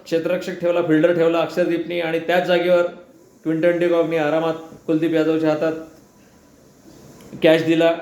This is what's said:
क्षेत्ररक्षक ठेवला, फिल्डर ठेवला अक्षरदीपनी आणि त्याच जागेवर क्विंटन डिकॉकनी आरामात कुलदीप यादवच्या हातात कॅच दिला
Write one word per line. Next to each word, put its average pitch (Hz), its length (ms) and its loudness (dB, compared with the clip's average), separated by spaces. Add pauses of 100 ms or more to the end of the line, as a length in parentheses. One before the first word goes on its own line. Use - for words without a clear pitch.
क्षेत्ररक्षक 170 560 -4
ठेवला, 175 220 0
फिल्डर 160 320 2
ठेवला 165 240 2
अक्षरदीपनी 165 640 -2
आणि 165 180 -2
त्याच 175 280 0
जागेवर 175 360 2 (600)
क्विंटन 165 360 0
डिकॉकनी 165 380 0
आरामात 160 380 0 (320)
कुलदीप 156 260 0
यादवच्या 160 380 0
हातात - 220 -2 (1700)
कॅच 160 220 4
दिला 165 380 2